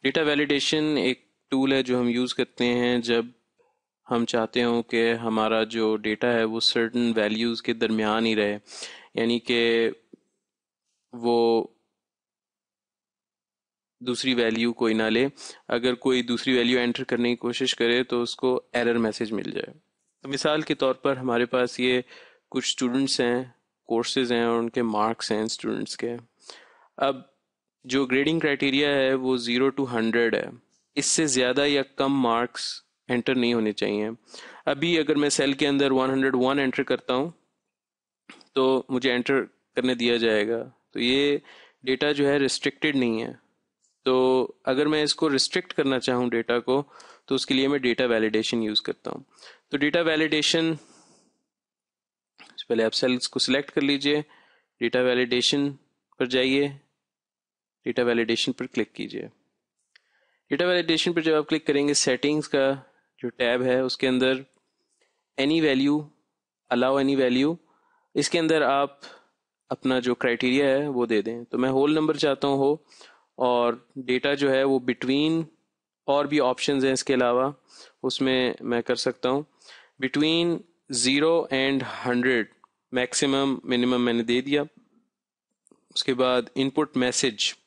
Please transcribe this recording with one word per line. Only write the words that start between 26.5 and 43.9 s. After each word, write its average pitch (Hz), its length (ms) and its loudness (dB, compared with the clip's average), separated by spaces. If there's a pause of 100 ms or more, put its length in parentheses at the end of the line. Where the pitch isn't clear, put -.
अब 135 320 -4 (560)
जो 131 200 0
ग्रेडिंग 139 360 0
क्राइटेरिया 143 480 0
है 135 260 2
वो 127 220 0
ज़ीरो 120 340 0
to 135 180 -4
हंड्रेड 113 460 0
है, - 160 -4 (460)
इससे 156 300 0
ज़्यादा 131 380 2
या 143 160 2 (160)
कम 139 240 2
मार्क्स 120 640 -2 (260)
एंटर 127 260 0
नहीं 120 180 2
होने 110 200 0
चाहिए। 104 380 -2 (560)
अभी 151 300 0
अगर 151 180 2
मैं 147 160 2
सेल 139 220 0
के 143 120 0
अंदर 139 260 2
वन 131 200 2
हंड्रेड 135 240 0
वन 131 240 2
एंटर 135 240 -2
करता 127 300 -2
हूँ 147 200 -2 (1200)
तो 131 360 2
मुझे 127 200 0
एंटर 123 300 0 (360)
करने 127 180 0
दिया 120 220 0
जाएगा। 113 420 0 (340)
तो - 60 -8
ये 139 420 0 (440)
डेटा 131 280 0
जो 143 140 2
है 143 120 2
रिस्ट्रिक्टेड 139 560 -2
नहीं 117 260 0
है। 117 120 -8 (720)